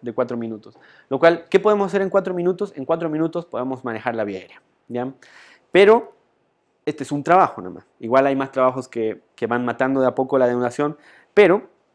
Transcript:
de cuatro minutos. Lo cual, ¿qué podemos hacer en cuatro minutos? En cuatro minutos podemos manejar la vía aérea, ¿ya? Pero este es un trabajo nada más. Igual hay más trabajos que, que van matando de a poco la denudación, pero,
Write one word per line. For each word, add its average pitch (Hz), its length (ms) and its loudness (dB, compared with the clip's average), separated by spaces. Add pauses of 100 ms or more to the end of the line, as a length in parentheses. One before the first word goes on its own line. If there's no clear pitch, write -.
de 120 140 -10
cuatro 120 240 -4
minutos. 110 400 -12 (320)
Lo 135 80 -2
cual, 170 320 4
¿qué 190 100 2
podemos 202 280 2
hacer 190 120 -4
en 190 80 -2
cuatro 190 240 -2
minutos? 180 420 -4
En 135 120 -10
cuatro 165 240 -2
minutos 160 340 -4
podemos 127 400 -8
manejar 117 300 -6
la 110 100 -4
vía 101 140 -8
aérea, - 240 -20 (260)
¿ya? 131 240 -6 (600)
Pero 208 420 4 (720)
este 139 180 -8
es - 80 -8
un 147 100 -4
trabajo 170 380 2
nada 90 140 -14
más. - 100 -20 (160)
Igual 131 260 2
hay 139 80 2
más 135 160 -4
trabajos 131 380 -2
que, 110 320 -6 (160)
que 120 100 -4
van 120 200 -2
matando 131 340 -2
de 131 60 2
a 123 80 0
poco 131 240 -2
la 127 80 4
denudación, 123 500 -4 (380)
pero, 202 340 4 (260)